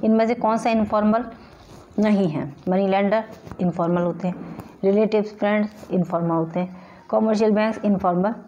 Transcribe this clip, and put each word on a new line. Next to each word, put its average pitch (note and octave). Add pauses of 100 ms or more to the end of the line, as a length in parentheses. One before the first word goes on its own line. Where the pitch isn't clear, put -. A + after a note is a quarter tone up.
इनमें A3
से A#3+
कौन A3+
सा A#3
इनफॉर्मल A3 (760)
नहीं G#3
है? C#3+ (140)
मनी F#3+
लेंडर G3+ (360)
इनफॉर्मल F3
होते F3
हैं, - (260)
रिलेटिव्स G#3
फ्रेंड्स G#3
इनफॉर्मल E3+
होते E3
हैं, F3+ (320)
कमर्शियल G#3+
बैंक्स G#3+
इनफॉर्मल F#3+ (120)